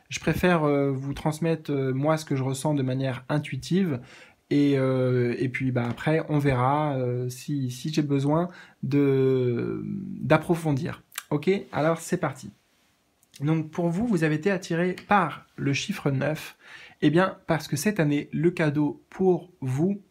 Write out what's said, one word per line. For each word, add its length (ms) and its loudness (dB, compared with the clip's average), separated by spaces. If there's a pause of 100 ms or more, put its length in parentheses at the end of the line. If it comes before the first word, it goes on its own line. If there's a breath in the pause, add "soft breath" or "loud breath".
(100)
Je 100 -6
préfère, 440 2
euh, 280 2
vous 220 -4
transmettre, 580 -2
euh, 220 0
moi, 240 2
ce 80 -10
que 100 0
je 60 -2
ressens 320 -2
de 80 0
manière 480 -2
intuitive. 680 0 (520 loud breath)
Et, 260 4
euh, 640 2
et 100 0
puis, 240 -2
bah, 160 0
après, 400 0
on 100 2
verra, 600 2
euh, 320 -2
si, 400 -4
si 220 -8
j'ai 100 2
besoin 480 2 (320 loud breath)
de, 1000 2 (380)
d'approfondir. 840 0 (280)
Ok ? 200 0 (220)
Alors, 260 0
c'est 200 -4
parti. 340 -6 (880)
Donc, 300 0
pour 180 -2
vous, 180 0
vous 180 2
avez 100 2
été 160 0
attiré 440 -2 (140)
par 380 0 (100)
le 160 -2
chiffre 380 -2
neuf. 480 -4 (420 loud breath)
Eh 80 4
bien, 380 2
parce 200 0
que 100 -2
cette 220 -2
année, 320 2
le 200 2
cadeau 580 0
pour 420 0 (120)
vous, 480 0